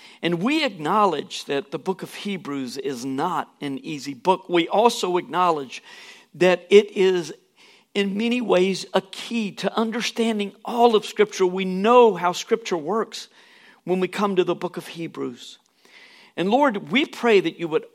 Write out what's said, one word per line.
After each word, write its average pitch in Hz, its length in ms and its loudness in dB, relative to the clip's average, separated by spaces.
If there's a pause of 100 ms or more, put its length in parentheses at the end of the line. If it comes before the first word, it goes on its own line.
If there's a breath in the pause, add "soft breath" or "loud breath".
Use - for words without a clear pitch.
(220 loud breath)
And 170 200 -2
we 294 240 0
acknowledge 180 800 -2
that 139 260 -4
the 160 80 -6
book 170 240 -6
of - 100 -14
Hebrews 139 640 -8
is 135 280 -6
not 143 440 -4 (120)
an 139 180 -8
easy 143 340 -10
book. 175 360 -2
We 175 180 2
also 202 500 2
acknowledge 156 640 0 (540 loud breath)
that 180 340 4
it 202 220 8
is 180 420 0 (600 soft breath)
in 202 240 -2
many 233 240 0
ways 185 520 0
a 190 80 2
key 220 520 -8
to - 220 -6
understanding 220 800 -2 (100)
all 233 320 4
of 208 100 2
Scripture. 202 400 0
We 185 200 -2
know 208 500 6
how 175 180 -2
Scripture 220 440 -4
works 185 520 -6 (540 soft breath)
when 185 160 -2
we 185 80 0
come 196 280 -2
to 180 80 4
the 170 120 0
book 175 220 -8
of 165 100 -12
Hebrews. 135 680 -12 (800 soft breath)
And 175 140 -2
Lord, 214 420 2
we 277 140 2
pray 233 340 2
that 165 200 -2
you 170 80 -6
would 156 280 -2